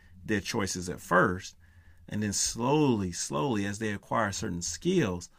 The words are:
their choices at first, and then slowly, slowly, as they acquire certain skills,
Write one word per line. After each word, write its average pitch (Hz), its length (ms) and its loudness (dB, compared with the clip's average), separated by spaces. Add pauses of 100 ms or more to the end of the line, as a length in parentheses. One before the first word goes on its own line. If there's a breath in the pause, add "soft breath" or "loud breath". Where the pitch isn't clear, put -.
(240 soft breath)
their 101 160 2
choices 95 480 -4
at - 120 -8
first, 113 560 2 (520 soft breath)
and 107 140 -4
then 104 100 0
slowly, 120 800 2
slowly, 123 560 -2
as 101 140 -6
they 107 120 -2
acquire 104 380 -2
certain 95 320 -4
skills, 117 680 0 (100)